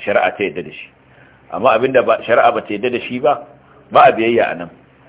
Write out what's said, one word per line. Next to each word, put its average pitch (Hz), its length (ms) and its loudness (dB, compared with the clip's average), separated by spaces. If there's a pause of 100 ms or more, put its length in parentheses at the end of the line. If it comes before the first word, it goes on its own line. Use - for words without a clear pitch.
shari'a 92 320 0
ta 101 80 -4
yarda 85 180 -6
da 71 100 -16
shi. - 160 -20 (640)
Amma 113 220 0
abinda 123 300 2
ba, 113 200 0
shari'a 117 300 2
ba 107 100 -4
ta - 120 -14
yadda 110 180 -4
da 113 80 -4
shi 123 200 -10
ba, 143 260 -2 (460)
ba - 160 6
a 123 40 4
biyayya 113 400 0
a - 20 -10
nan. 85 160 -14 (380)